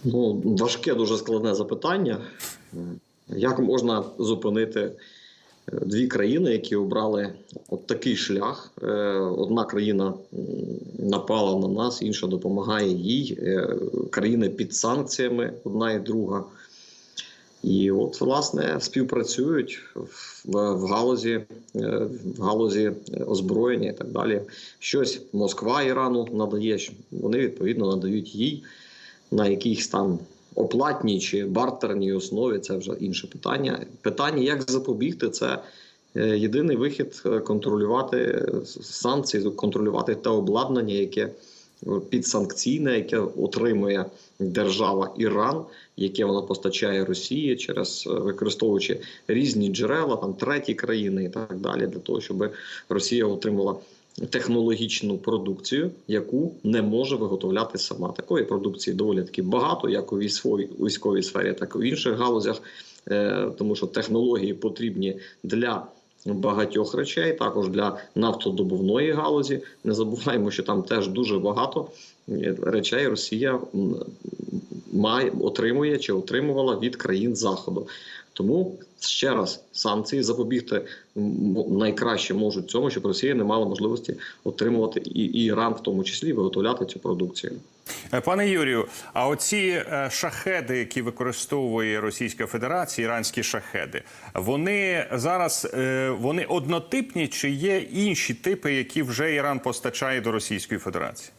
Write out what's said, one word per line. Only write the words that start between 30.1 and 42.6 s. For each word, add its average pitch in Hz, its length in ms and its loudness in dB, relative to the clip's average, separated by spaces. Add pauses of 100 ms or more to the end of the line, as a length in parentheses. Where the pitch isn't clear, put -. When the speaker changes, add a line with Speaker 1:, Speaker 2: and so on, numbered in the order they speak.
Speaker 1:
оплатній 117 640 2
чи 101 260 0
бартерній 101 680 0
основі, 101 460 0
це 95 180 -4
вже 95 240 -6
інше 95 260 -4
питання. - 600 -2 (140)
Питання, 143 420 2
як 131 280 2
запобігти, 131 600 0
це, - 280 -2 (580)
е, 107 220 4
єдиний 127 380 2
вихід, 135 500 -2
е, 107 140 2
контролювати, 107 760 2
е, - 360 2 (120)
с-, - 180 -14
санкції, 120 680 0
контролювати 104 640 0
те - 160 0
обладнання, 110 640 2
яке, 101 360 0 (560)
е, - 40 -4 (200)
підсанкційне, 123 880 0